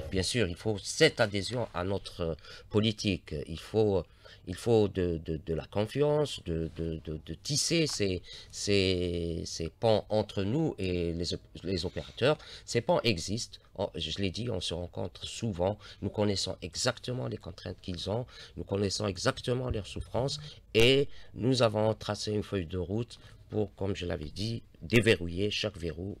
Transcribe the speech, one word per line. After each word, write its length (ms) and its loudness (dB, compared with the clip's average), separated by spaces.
Bien 140 2
sûr, 240 2
il 80 -4
faut 260 -2
cette 380 4
adhésion 540 0
à 100 -2
notre 520 -2
politique. 640 0
Il 140 -8
faut, 420 2
il 100 -6
faut 320 6
de, 360 2
de, 200 -2
de 100 0
la 120 -2
confiance, 800 0
de, 300 -2
de, 300 -4
de, 200 -6
de 100 -8
tisser 520 0
ces, 360 -2
ces, 920 2
ces 240 -6
ponts 400 2
entre 340 0
nous 360 0
et 340 0
les 220 -2
op-, 60 -6
les 220 -2
opérateurs. 540 0
Ces 160 0
ponts 240 2
existent. 540 -2
On, 180 -2
je 240 -6
l'ai 120 0
dit, 200 -4
on 100 -2
se 140 -4
rencontre 500 -8
souvent. 540 -2
Nous 80 -2
connaissons 500 0
exactement 680 -4
les 100 -6
contraintes 420 -10
qu'ils 300 -6
ont. 160 -2
Nous 80 -8
connaissons 420 0
exactement 640 -2
leurs 160 -4
souffrances. 520 -4
Et 340 8
nous 280 4
avons 320 4
tracé 380 -4
une 100 0
feuille 240 -2
de 120 -4
route 400 -4
pour, 280 -2
comme 200 -2
je 100 -6
l'avais 240 -4
dit, 320 -4
déverrouiller 680 4
chaque 260 -2
verrou, 440 -6